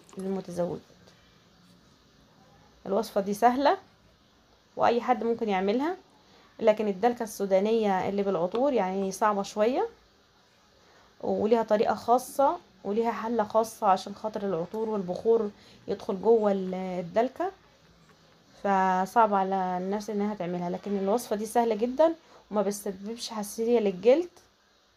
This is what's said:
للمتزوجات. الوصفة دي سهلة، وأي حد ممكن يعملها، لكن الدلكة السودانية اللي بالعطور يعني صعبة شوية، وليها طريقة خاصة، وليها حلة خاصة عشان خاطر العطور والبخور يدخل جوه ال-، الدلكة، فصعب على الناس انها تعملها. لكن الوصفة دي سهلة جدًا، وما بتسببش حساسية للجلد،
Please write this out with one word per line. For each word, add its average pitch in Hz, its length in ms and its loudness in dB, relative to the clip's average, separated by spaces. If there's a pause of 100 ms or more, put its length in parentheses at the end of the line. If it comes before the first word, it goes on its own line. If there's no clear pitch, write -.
(180)
للمتزوجات. 180 640 -6 (2000)
الوصفة 208 360 -2
دي 202 120 -4
سهلة، 269 440 2 (960)
وأي 220 260 2
حد 226 220 0
ممكن 233 260 -2
يعملها، 220 480 0 (600)
لكن 214 280 2
الدلكة 226 360 0
السودانية 202 840 0
اللي 202 140 -2
بالعطور 196 500 0
يعني 190 380 -2
صعبة 208 320 0
شوية، 254 440 0 (1300)
وليها 214 420 0
طريقة 214 320 2
خاصة، 269 600 2 (260)
وليها 226 280 -2
حلة 214 320 -2
خاصة 220 440 0
عشان 196 280 2
خاطر 214 280 -8
العطور 202 460 -4
والبخور 208 600 0 (380)
يدخل 196 340 -6
جوه 214 300 4
ال-، 185 220 -2
الدلكة، 185 800 -2 (1120)
فصعب 190 680 4
على 190 440 0
الناس 202 320 -4
انها 208 260 -2
تعملها. 175 340 -4
لكن 196 280 -4
الوصفة 208 380 0
دي 214 100 -6
سهلة 226 300 0
جدًا، 254 380 2 (380)
وما 208 100 0
بتسببش 202 680 -6
حساسية 226 500 0
للجلد، 214 500 4 (680)